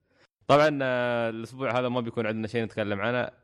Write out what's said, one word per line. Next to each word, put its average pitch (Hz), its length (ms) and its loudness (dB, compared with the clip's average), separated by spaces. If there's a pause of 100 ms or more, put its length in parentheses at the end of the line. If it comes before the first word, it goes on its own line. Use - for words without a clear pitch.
(460)
طبعًا، 147 360 6
آه، 123 480 0
الأسبوع 117 480 -4
هذا 127 100 0
ما 123 120 0
بيكون 113 260 -2
عندنا 110 200 -2
شيء 113 180 -2
نتكلم 104 360 -4
عنه، 120 300 0 (140)